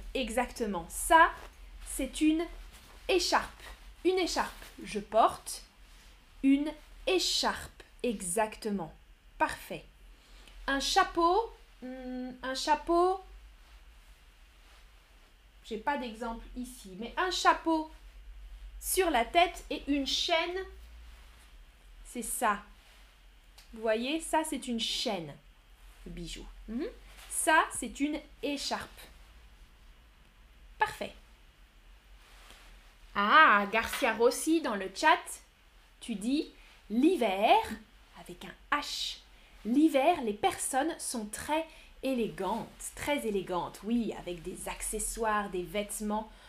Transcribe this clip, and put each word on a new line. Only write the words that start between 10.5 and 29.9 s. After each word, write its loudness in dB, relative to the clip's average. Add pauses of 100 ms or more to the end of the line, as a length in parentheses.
Un 0
chapeau, 4 (300)
hmm, -8 (120)
un -4
chapeau, 2 (2500)
j'ai -8
pas 0
d'exemple -8 (120)
ici, -12
mais -10
un 2
chapeau 2 (880)
sur 2
la 4
tête 4
et -6
une 0
chaîne, 0 (1500)
c'est -10
ça. 0 (1120)
Vous -14
voyez, 0
ça 0
c'est -6
une -2
chaîne, -4 (760)
le -12
bijou. -12 (240)
Mhm. -6 (420)
Ça, 4 (140)
c'est -8
une 0 (240)
écharpe. -6 (1800)